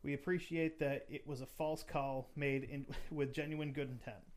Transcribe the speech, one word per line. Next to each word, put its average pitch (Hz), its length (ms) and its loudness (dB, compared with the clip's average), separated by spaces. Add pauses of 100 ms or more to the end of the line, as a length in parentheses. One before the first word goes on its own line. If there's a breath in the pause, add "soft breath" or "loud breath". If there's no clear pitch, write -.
"We 143 120 0
appreciate 165 640 2
that 143 280 2
it - 180 -6
was 139 140 -4
a 131 60 -4
false 156 380 0
call 135 500 0
made 135 300 4
in, 139 220 -4 (140)
<laughs> - 120 -4
with 143 200 2
genuine 151 400 0
good 135 180 0
intent." 117 340 -8 (120)